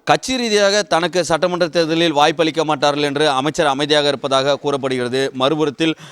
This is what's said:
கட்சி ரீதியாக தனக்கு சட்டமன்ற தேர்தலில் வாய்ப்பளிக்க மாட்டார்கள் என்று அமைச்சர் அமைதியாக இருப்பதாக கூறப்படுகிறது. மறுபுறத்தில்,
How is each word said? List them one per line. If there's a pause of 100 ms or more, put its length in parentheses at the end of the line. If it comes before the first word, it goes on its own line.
கட்சி
ரீதியாக
தனக்கு
சட்டமன்ற
தேர்தலில்
வாய்ப்பளிக்க
மாட்டார்கள்
என்று
அமைச்சர்
அமைதியாக
இருப்பதாக
கூறப்படுகிறது.
மறுபுறத்தில், (180)